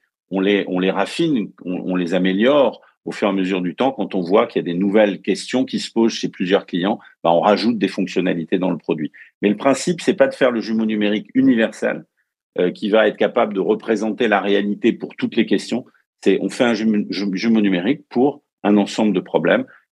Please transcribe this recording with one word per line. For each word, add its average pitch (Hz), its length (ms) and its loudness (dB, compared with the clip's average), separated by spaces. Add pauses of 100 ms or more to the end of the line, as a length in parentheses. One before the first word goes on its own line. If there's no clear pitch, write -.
(300)
on 95 100 -2
les, 98 260 2
on 90 120 -4
les 95 120 2
raffine, 104 600 -2 (140)
on, 90 280 -6
on - 20 -2
les 90 200 -2
améliore 104 680 2 (240)
au 82 80 -8
fur - 160 -2
et - 20 2
à 98 40 -2
mesure 95 260 0
du 90 160 -6
temps. 131 160 0
Quand 101 220 -6
on 92 80 -2
voit 104 240 2
qu'il 95 140 -4
y 80 40 -8
a 87 80 -4
des 87 60 -4
nouvelles 101 420 2
questions 127 460 -4
qui 107 120 -6
se - 140 -8
posent 113 220 2
chez - 160 -6
plusieurs 95 340 0
clients, 95 340 -2 (240)
ben, 85 80 2
on 85 100 4
rajoute 104 360 2
des 95 120 0
fonctionnalités 90 680 -2
dans 90 120 -2
le 85 80 -4
produit. 78 340 -6 (300)
Mais 104 80 4
le 104 60 0
principe, 139 440 0
c'est 117 140 0
pas 135 120 4
de 135 80 -4
faire 127 160 2
le 117 100 -2
jumeau 110 260 -2
numérique 104 480 -2
universel, 123 720 0 (520)
euh, 90 120 2
qui 101 180 -8
va 107 200 4
être 98 80 -2
capable 107 360 0
de 98 80 -2
représenter 107 680 -2
la 101 120 2
réalité 101 520 0
pour - 240 -10
toutes 123 200 -4
les 113 80 2
questions. - 400 -2 (380)
C'est, 98 180 4
on 95 80 -4
fait 123 160 -2
un 117 100 2
jume-, 104 360 0
jume-, 95 240 -4
jumeau 110 260 2
numérique 98 480 0
pour 139 340 0 (200)
un 104 140 4
ensemble 104 360 0
de 90 80 0
problèmes. 90 460 0 (260)